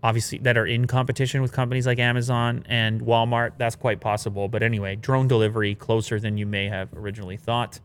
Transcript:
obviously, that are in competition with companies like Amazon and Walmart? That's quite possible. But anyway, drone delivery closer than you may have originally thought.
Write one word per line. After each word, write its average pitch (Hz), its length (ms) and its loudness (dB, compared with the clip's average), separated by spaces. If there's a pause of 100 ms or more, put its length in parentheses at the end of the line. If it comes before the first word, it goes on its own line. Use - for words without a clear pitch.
obviously, 113 380 0
that 120 180 2
are 110 80 2
in 120 200 2
competition 127 540 0
with 127 120 0
companies 127 340 0
like 123 120 2
Amazon 120 720 0
and 113 320 0
Walmart? 117 560 2
That's 117 200 -2
quite 110 220 0
possible. 104 480 -2
But 107 160 -2
anyway, 104 340 0
drone 131 300 2
delivery 110 480 2
closer 110 460 0
than 107 160 -2
you 104 80 -2
may 101 240 -2
have 98 260 -6
originally 101 440 -10
thought. 120 460 -4